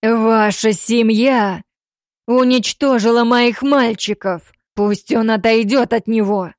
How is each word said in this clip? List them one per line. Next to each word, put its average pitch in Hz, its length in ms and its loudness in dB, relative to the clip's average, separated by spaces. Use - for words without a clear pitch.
Ваша 220 680 0
семья 226 880 0
уничтожила 247 960 0
моих 240 380 0
мальчиков! 226 920 -2
Пусть 208 380 -2
он 220 180 0
отойдёт 226 640 0
от 226 140 -2
него! 208 520 -2